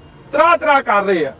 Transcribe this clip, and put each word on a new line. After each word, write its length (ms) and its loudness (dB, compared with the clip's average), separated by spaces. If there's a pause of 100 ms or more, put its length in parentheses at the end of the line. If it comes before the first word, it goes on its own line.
(320)
ਤਰ੍ਹਾਂ-ਤਰ੍ਹਾਂ 500 2
ਕਰ 200 -2
ਰਹੇ 240 -2
ਆ, 140 -10